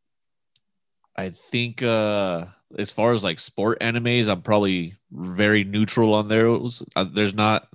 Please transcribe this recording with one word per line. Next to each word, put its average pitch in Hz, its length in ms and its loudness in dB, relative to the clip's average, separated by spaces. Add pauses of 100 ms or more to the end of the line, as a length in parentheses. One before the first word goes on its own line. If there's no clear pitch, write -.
(1160)
I 95 140 -6
think, 120 520 -6
uh, 104 640 0 (320)
as 101 140 -6
far 113 200 2
as, 104 120 0
like, 85 160 -4
sport - 400 -2
animes, 117 480 0
I'm 92 140 -2
probably 95 520 0 (160)
very 101 540 2
neutral 107 480 2
on 107 160 0
those. 113 540 2 (120)
Uh, 95 160 0
there's 98 240 0
not, 107 400 2